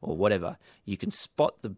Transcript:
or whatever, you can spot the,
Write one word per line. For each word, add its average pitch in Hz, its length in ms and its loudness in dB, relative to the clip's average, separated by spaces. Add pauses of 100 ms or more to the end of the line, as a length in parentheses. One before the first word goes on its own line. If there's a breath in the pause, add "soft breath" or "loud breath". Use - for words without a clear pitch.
or 78 160 -4
whatever, 95 400 2 (280 soft breath)
you 98 120 -4
can 98 140 -6
spot - 500 0
the, 101 160 -8